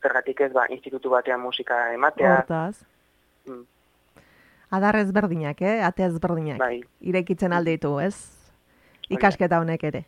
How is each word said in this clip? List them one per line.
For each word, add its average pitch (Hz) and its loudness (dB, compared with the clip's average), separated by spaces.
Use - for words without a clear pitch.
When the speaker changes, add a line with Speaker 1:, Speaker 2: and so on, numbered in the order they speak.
Speaker 1:
zergatik 131 0
ez, 131 -10
ba, 123 2
institutu 131 -8
batean 123 2
musika 120 -2
ematea. 139 4
Speaker 2:
Hortaz. 165 -4
Speaker 1:
Mm. 123 -14
Speaker 2:
Adar 208 4
ezberdinak, 180 -2
eh? 208 2
Ate 185 0
ezberdinak. 160 -2
Speaker 1:
Bai. 123 -2
Speaker 2:
Irekitzen 180 0
alde 165 2
ditu, 143 -2
ez? 190 -2
Speaker 1:
Hori - -20
da. 185 -4
Speaker 2:
Ikasketa 180 2
honek 165 -2
ere. 156 -4